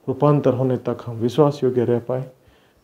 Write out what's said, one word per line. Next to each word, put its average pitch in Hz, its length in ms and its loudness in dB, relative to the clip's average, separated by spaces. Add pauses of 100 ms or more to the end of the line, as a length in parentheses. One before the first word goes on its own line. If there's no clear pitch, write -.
रूपांतर 135 460 2
होने 127 240 -2
तक 120 280 -6
हम 117 100 -12
विश्वास 143 480 0
योग्य 123 220 0
रह 117 140 2
पाए, 127 260 -6 (580)